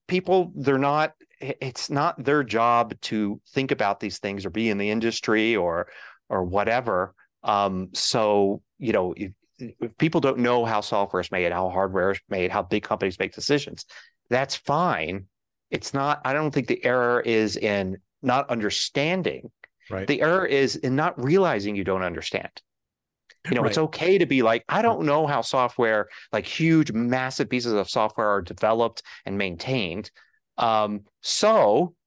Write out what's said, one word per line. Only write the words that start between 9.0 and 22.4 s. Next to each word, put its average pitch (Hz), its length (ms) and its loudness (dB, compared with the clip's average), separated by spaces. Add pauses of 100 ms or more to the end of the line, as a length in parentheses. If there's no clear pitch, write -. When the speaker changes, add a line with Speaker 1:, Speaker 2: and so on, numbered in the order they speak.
Speaker 1:
if, 98 160 -8 (260)
if 117 400 -12
people 160 220 0
don't 135 180 0
know 123 260 2
how 113 160 0
software 101 400 -2
is 90 100 -6
made, 87 220 0
how 92 180 -2
hardware 95 420 0
is 90 160 -6
made, 92 220 -2
how 101 120 -2
big 101 220 -4
companies 98 340 -4
make 95 160 -4
decisions, - 520 -4 (420)
that's 131 280 -2
fine. 98 720 -2 (440)
It's - 240 -6
not, 139 300 -2
I 131 80 -2
don't 147 200 -2
think 131 140 -2
the - 180 -2
error 123 360 2
is 110 360 0
in 98 420 -2 (240)
not 131 280 0
understanding. 120 1000 -2 (380)
Speaker 2:
Right. 98 180 -6
Speaker 1:
The 143 140 0
error 175 260 2
is 135 300 2
in 127 200 -2
not 156 260 -2
realizing 131 540 2
you 98 80 -2
don't 95 180 0
understand. 85 480 -6 (1000)